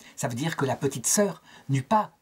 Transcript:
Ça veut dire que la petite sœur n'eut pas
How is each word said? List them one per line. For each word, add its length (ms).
Ça 120
veut 80
dire 220
que 80
la 100
petite 320
sœur 340
n'eut 140
pas 280